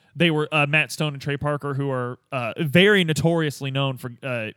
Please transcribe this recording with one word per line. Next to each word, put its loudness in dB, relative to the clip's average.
They 2
were, 0
uh, 2
Matt 0
Stone -2
and -12
Trey -4
Parker, -4
who -2
are, -4
uh, -4
very 6
notoriously 0
known -2
for, -10
uh, -6